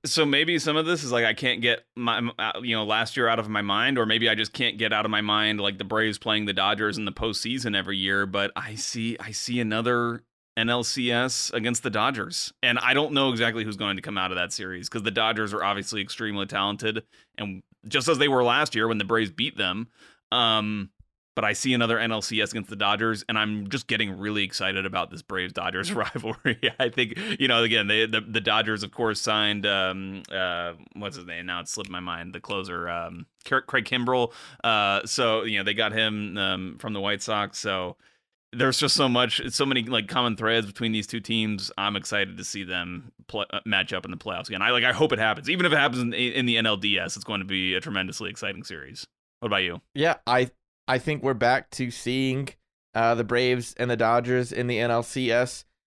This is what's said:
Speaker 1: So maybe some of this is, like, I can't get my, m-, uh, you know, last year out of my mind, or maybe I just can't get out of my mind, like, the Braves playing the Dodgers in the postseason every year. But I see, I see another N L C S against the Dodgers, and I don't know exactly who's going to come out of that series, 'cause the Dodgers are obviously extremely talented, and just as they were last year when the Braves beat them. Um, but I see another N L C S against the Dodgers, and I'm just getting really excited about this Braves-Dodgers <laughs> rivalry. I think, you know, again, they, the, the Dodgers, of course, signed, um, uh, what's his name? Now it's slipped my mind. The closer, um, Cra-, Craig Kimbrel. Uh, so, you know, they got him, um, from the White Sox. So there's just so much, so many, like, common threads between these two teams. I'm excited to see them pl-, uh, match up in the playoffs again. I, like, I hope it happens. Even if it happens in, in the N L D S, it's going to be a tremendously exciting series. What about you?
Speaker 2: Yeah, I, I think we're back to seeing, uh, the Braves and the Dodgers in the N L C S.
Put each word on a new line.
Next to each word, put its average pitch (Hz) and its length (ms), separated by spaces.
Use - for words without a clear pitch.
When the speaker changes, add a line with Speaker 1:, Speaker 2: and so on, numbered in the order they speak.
Speaker 1:
So 160 220
maybe 151 340
some 151 160
of 156 100
this 160 200
is, 123 80
like, 120 100
I 110 100
can't 123 280
get 120 240
my, 120 220
m-, 120 200
uh, 107 140
you 120 140
know, 110 80
last 110 320
year 120 140
out 113 100
of 107 80
my 104 140
mind, 110 360
or 117 80
maybe 110 220
I 110 80
just 107 160
can't 117 260
get 107 140
out 107 140
of 107 60
my 107 100
mind, 107 400
like, 101 160
the 101 80
Braves 107 320
playing 107 260
the 101 80
Dodgers 101 460
in 110 80
the 98 80
postseason 113 640
every 95 180
year. 98 300
But 101 320
I 104 180
see, 113 460
I 110 100
see 120 300
another 117 600
N 113 120
L 120 140
C 120 300
S 127 400
against 117 300
the 117 60
Dodgers, 110 640
and 120 160
I 123 160
don't 147 200
know 139 180
exactly 113 320
who's 107 140
going 101 180
to 92 60
come 101 160
out 92 140
of 92 40
that 90 160
series, 92 380
'cause 113 140
the 107 60
Dodgers 110 440
are 101 100
obviously 101 380
extremely 101 440
talented, 104 580
and 98 260
just 131 220
as 156 80
they 147 100
were 131 160
last 127 320
year 113 140
when 113 80
the 101 80
Braves 110 260
beat 123 240
them. 101 320
Um, 107 600
but 107 80
I 107 100
see 127 200
another 117 240
N 113 140
L 107 100
C 110 180
S 101 120
against 107 180
the 107 60
Dodgers, 104 520
and 110 120
I'm 104 280
just 113 200
getting 104 320
really 104 240
excited 95 420
about 92 240
this 85 140
Braves-Dodgers 90 680
<laughs> - 20
rivalry. 113 640
I 127 120
think, 117 280
you 135 80
know, 117 160
again, 110 240
they, 107 180
the, 110 160
the 110 180
Dodgers, 107 440
of 98 80
course, 110 280
signed, 104 460
um, 95 560
uh, 87 420
what's 101 200
his 87 100
name? 87 220
Now 87 140
it's 80 100
slipped 104 180
my 90 120
mind. 87 320
The 87 60
closer, 92 480
um, 85 380
Cra-, 131 180
Craig 123 220
Kimbrel. 123 460
Uh, 104 440
so, 113 340
you 107 160
know, 98 60
they 104 100
got 107 180
him, 107 460
um, 95 400
from 107 160
the 98 80
White 98 220
Sox. 104 340
So 92 400
there's 127 260
just 143 180
so 139 140
much, 120 400
so 139 160
many, 135 200
like, 113 220
common 120 300
threads 113 300
between 110 240
these 110 160
two 117 120
teams. 107 600
I'm 101 160
excited 98 420
to 95 60
see 98 200
them 90 480
pl-, 104 240
uh, - 160
match 95 260
up 92 140
in 95 60
the 90 60
playoffs 92 320
again. 95 120
I, 107 80
like, 123 140
I 123 100
hope 151 180
it 123 60
happens. 110 320
Even 180 160
if 170 60
it 151 80
happens 127 240
in, 117 100
in 123 320
the 120 120
N 113 100
L 104 100
D 98 220
S, 85 160
it's 101 100
going 104 140
to 95 80
be 92 260
a 92 80
tremendously 95 480
exciting 104 340
series. 73 440
What 117 80
about 101 160
you? 87 180
Speaker 2:
Yeah, 156 220
I, 127 240
I 131 120
think 135 260
we're 135 100
back 120 380
to 127 200
seeing, 131 580
uh, 117 220
the 117 80
Braves 123 540
and 123 120
the 120 60
Dodgers 120 560
in 120 160
the 123 140
N 120 100
L 117 100
C 117 300
S. 123 320